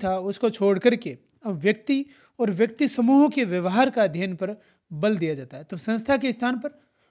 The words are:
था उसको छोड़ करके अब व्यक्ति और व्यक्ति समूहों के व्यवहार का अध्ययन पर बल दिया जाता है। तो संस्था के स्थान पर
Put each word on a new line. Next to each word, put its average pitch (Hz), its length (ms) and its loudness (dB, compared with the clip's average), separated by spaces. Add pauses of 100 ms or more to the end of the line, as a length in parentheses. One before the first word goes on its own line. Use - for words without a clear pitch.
था 190 140 -2
उसको 196 320 -2
छोड़ 202 300 2
करके 240 380 0 (280)
अब 208 80 -4
व्यक्ति 214 520 -2 (340)
और 226 120 0
व्यक्ति 226 360 0
समूहों 269 420 4
के 285 140 -2
व्यवहार 185 460 2
का 233 140 2
अध्ययन 180 320 -2
पर 196 260 -8 (320)
बल 196 240 0
दिया 160 160 -2
जाता 135 240 -12
है। 147 60 -16
तो 180 140 -12
संस्था 226 400 -2
के 254 140 -2
स्थान 240 280 -4
पर - 280 -12 (240)